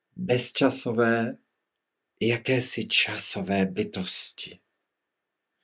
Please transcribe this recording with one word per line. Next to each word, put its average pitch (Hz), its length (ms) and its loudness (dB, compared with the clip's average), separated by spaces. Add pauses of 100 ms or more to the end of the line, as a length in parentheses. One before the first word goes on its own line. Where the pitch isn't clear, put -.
(160)
bezčasové, 117 1200 0 (840)
jakési 120 680 0
časové 98 760 2
bytosti. - 960 -4 (1040)